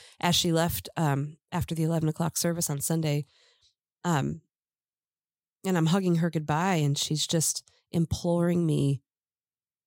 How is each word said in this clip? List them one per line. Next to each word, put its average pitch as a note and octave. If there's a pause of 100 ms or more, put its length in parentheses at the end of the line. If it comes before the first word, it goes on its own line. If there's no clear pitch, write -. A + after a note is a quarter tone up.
(200)
as F3
she F3
left, D#3+
um, D3 (140)
after E3+
the D#3+
eleven D#3+
o'clock D#3
service E3+
on C#3+
Sunday. D3+ (800)
Um, D#3 (1200)
and F#3
I'm D#3+
hugging F3+
her E3+
goodbye, D#3+
and C#3+
she's -
just - (280)
imploring E3+
me C#3+ (840)